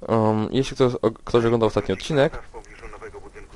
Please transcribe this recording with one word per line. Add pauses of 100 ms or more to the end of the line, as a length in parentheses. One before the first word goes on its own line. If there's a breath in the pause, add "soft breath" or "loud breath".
Um,
jeśli
ktoś,
o-,
ktoś
oglądał
ostatni
odcinek. (1120)